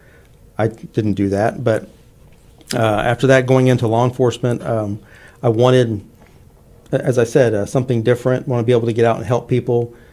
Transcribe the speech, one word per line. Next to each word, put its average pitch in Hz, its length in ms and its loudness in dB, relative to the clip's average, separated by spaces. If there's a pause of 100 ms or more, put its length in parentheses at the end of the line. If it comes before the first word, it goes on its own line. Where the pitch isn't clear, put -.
(580)
I 110 100 0
didn't 110 460 -4
do 101 160 0
that, 110 340 -2
but, 110 240 -2 (840)
uh, - 40 -2
after 113 500 0
that, 131 180 4
going 131 220 4
into 123 200 2
law 113 160 0
enforcement, 123 580 -2
um, 110 380 -4 (420)
I 123 60 0
wanted, 120 560 2 (880)
a-, 135 120 -2
as 127 140 0
I 120 60 2
said, 117 300 2
uh, 101 120 -2
something 127 360 -2
different. 123 440 -2
Want 123 140 -2
to 113 60 -4
be 123 60 2
able 117 140 0
to 120 60 0
get 113 140 0
out 113 100 0
and - 80 -10
help 120 240 -2
people, 120 460 -2 (180)